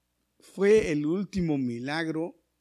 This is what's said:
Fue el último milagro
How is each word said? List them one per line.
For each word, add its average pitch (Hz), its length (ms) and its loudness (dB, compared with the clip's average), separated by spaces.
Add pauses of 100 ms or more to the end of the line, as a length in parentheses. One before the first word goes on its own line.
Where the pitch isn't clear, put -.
(400)
Fue 202 500 2
el 147 160 -2
último 175 500 -2
milagro 147 840 -4 (180)